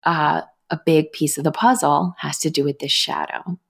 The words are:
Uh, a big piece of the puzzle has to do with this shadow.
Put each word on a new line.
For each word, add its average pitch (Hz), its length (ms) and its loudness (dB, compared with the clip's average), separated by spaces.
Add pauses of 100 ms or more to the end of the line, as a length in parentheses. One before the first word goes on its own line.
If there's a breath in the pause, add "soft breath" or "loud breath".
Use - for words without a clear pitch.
Uh, 156 380 0 (280)
a 165 140 -4
big 156 280 4
piece - 260 -2
of 147 60 -8
the 156 80 2
puzzle 180 640 2
has 147 220 -6
to 160 100 -2
do 143 120 0
with 139 160 -2
this 139 140 -4
shadow. - 640 -4 (120)